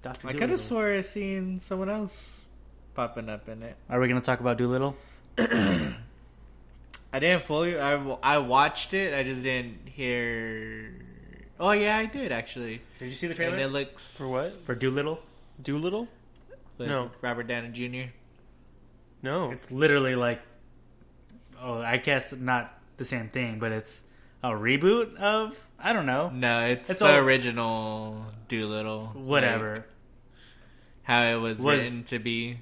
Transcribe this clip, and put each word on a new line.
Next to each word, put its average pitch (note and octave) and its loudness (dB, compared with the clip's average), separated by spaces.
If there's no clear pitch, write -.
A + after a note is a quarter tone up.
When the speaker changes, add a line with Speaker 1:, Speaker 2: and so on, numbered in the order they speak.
Speaker 1:
Doctor B2+ -12
Speaker 2:
I C3 -4
coulda G#3+ 0
Speaker 1:
Dolittle. F4+ 2
Speaker 2:
swore G#3+ 0
I G3 2
seen F#3+ -4
someone F#3+ -4
else - -8
popping A#2 -6
up G#2+ -10
in A2+ -12
it. A#2 -16
Speaker 1:
Are B2 2
we B2+ 4
gonna B2+ 4
talk B2 0
about A#2+ 2
Dolittle? C3 2
Speaker 2:
<clears throat> - -12
I F#2+ 2
didn't E3+ 4
fully. E3 0
I, C#3+ 2
w-, C#3 -2
I D3 6
watched C3+ 4
it. F#3+ 0
I C#3 0
just B2+ -4
didn't B2 -4
hear. A2+ -4
Oh F3+ 4
yeah, G#3 4
I A3 0
did A3+ -4
actually. A#2 -6
Speaker 1:
Did B2+ -10
you B2+ -8
see D3+ -6
the E3 -4
Speaker 2:
And - -6
Speaker 1:
trailer? E3 0
Speaker 2:
it C3+ 0
looks C#3 -6
Speaker 3:
For C3+ -6
what? C3+ -2
Speaker 1:
For D3+ -6
Dolittle? C#3 0
Speaker 3:
Dolittle? F3+ -2
Speaker 2:
with A#2+ -4
Speaker 3:
No. B2+ -2
Speaker 2:
Robert A#2+ -2
Downey A#2 -4
Junior. B2 -8
Speaker 3:
No. C#3 -2
Speaker 1:
It's - -12
literally C3+ 4
like, A#2+ 2
oh, B2 -6
I A#2 0
guess C3 0
not B2+ -2
the C3 -6
same A#2 -4
thing, A#2 -4
but A2+ -2
it's - -8
a B2+ 0
reboot D3 4
of, G#3+ 0
I G3+ 0
don't F#3 0
know. C#3 2
Speaker 2:
No, A#2+ 2
it's B2 0
Speaker 1:
It's C#3 -2
Speaker 2:
the - 6
Speaker 1:
all D3 12
Speaker 2:
original A2+ 2
Dolittle. G#2+ -4
Speaker 1:
Whatever. B2 2
Speaker 2:
Like, A2 -10
how A#2+ 6
it A#2 4
was A2+ -2
Speaker 1:
Was C#3 4
Speaker 2:
written A#2+ -4
to A#2+ -6
be. A#2 -4